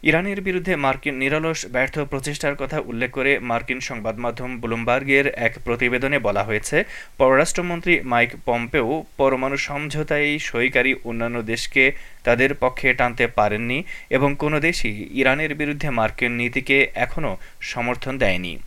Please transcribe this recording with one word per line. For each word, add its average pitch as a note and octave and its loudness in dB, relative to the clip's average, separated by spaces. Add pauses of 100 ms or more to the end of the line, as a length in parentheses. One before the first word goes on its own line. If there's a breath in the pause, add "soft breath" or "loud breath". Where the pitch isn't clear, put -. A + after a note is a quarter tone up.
ইরানের F3+ 2
বিরুদ্ধে F#3 -2 (120)
মার্কিন C3+ 0
নিরলস D#3 0 (140)
ব্যর্থ C3 0 (160)
প্রচেষ্টার C#3+ -4
কথা C3+ -4 (120)
উল্লেখ B2 -4
করে C3+ 0 (180)
মার্কিন A#2+ -2
সংবাদ A2+ -6
মাধ্যম A#2+ -4
ব্লুমবার্গের B2 2 (120)
এক A#2 0 (100)
প্রতিবেদনে B2+ 0
বলা G2+ 2
হয়েছে, G#2+ -2 (400 loud breath)
পররাষ্ট্রমন্ত্রী E3+ 4 (180)
মাইক A#2+ 4 (140)
পম্পেও A#2+ 0 (280)
পরমাণু C3+ 2 (100)
সমঝোতায় D3 -2 (200)
সইকারী B2+ 2 (120)
অন্যান্য A#2 -4 (140)
দেশকে C3 2 (400 loud breath)
তাদের B2 4
পক্ষে B2+ 0
টানতে A#2+ 2 (120)
পারেননি A2+ 2 (300 loud breath)
এবং C3+ 4
কোনো D3+ 0
দেশই D3+ 0 (220)
ইরানের C3+ 2
বিরুদ্ধে D3 -2
মার্কিন A#2+ 0
নীতিকে B2+ 0 (180)
এখনও A#2+ -2 (380 loud breath)
সমর্থন B2 -2
দেয়নি। F2+ 2 (140)